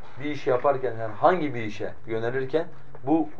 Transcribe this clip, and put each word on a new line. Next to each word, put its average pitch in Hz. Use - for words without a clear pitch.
bir 131
iş 147
yaparken, 127
herhangi 127
bir 120
işe 104
yönelirken 131
bu 151